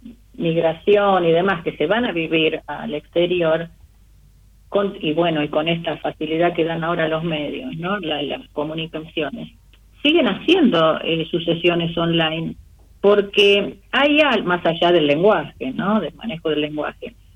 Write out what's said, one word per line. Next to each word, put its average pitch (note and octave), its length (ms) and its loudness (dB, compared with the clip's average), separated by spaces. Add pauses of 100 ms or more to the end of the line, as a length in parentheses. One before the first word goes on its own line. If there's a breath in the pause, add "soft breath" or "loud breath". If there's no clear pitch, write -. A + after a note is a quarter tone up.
(340)
migración F3 920 2
y E3 80 4
demás F3+ 320 2
que D3+ 120 -6
se D3+ 100 -2
van A3 180 0
a A3 80 -4
vivir D#3+ 540 0
al D3+ 280 -8
exterior, E3 720 0 (1000)
con, G3+ 320 -2
y D#3+ 120 -2
bueno, D#3+ 300 0
y D3 60 -2
con D3+ 180 -2
esta E3 300 -2
facilidad D#3+ 580 -2
que E3+ 100 0
dan E3 200 -4
ahora E3 240 0
los D#3+ 160 -2
medios, C#3 520 -6
¿no? F3+ 220 -4
La, D3+ 240 -6
las C3+ 280 -8
comunicaciones, D#3 1000 -8 (520)
siguen D4+ 260 4
haciendo, F#3 720 2
eh, D#3+ 300 -2
sus E3+ 140 -4
sesiones E3+ 540 0
online, E3 560 -2 (460)
porque G3+ 800 2 (120)
hay D4 300 2
al-, C4 240 2
más F3 200 -2
allá E3+ 280 2
del D#3+ 160 4
lenguaje, D3 640 2
¿no? G3 280 0
Del D#3+ 140 -6
manejo E3 360 -6
del D3+ 100 -2
lenguaje, D3+ 540 -8 (220)